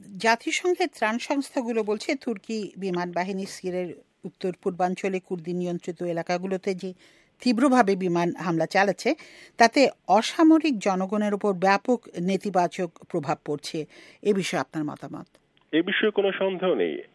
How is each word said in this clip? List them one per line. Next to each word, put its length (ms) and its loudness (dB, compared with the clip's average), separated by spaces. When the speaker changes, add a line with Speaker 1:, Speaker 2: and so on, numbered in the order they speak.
Speaker 1:
জাতিসংঘের 760 0
ত্রাণ 220 0
সংস্থাগুলো 640 -2
বলছে 320 -2
তুর্কি 640 -6
বিমান 360 -4
বাহিনী 340 -4
সিরিয়ার 440 -6
উত্তর 280 -6
পূর্বাঞ্চলে 580 -2
কুর্দি 320 -8
নিয়ন্ত্রিত 500 -6
এলাকাগুলোতে 720 -2
যে 180 -10
তীব্রভাবে 540 4
বিমান 380 0
হামলা 320 -2
চালাচ্ছে, 480 2
তাতে 320 6
অসামরিক 720 4
জনগণের 560 -2
উপর 200 0
ব্যাপক 460 2
নেতিবাচক 680 0
প্রভাব 360 -2
পড়ছে। 420 -6
এ 120 2
বিষয়ে 260 -2
আপনার 240 -4
মতামত? 420 -10
Speaker 2:
এ 100 2
বিষয়ে 280 0
কোনো 220 2
সন্দেহ 420 0
নেই। 280 -2